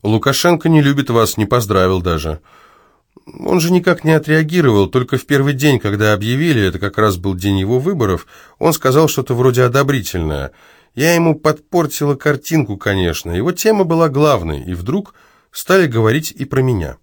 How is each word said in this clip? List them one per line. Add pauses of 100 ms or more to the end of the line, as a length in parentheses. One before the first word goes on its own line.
Лукашенко
не
любит
вас,
не
поздравил
даже. (840)
Он
же
никак
не
отреагировал,
только
в
первый
день,
когда
объявили,
это
как
раз
был
день
его
выборов, (320)
он
сказал
что-то
вроде
одобрительное. (440)
Я
ему
подпортила
картинку,
конечно,
его
тема
была
главной,
и
вдруг (380)
стали
говорить
и
про
меня.